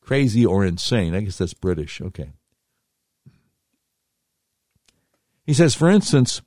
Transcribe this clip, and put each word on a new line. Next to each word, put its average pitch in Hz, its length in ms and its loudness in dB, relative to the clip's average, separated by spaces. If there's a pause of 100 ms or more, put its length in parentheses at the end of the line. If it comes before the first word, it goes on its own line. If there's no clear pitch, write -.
Crazy 123 440 2
or 98 200 2
insane. 90 500 -2
I 95 60 -2
guess 104 180 -8
that's 90 160 -6
British. 78 460 -6
Okay. 76 320 -12 (3000)
He 151 100 0
says, 151 200 4
"For 160 140 2
instance 175 580 2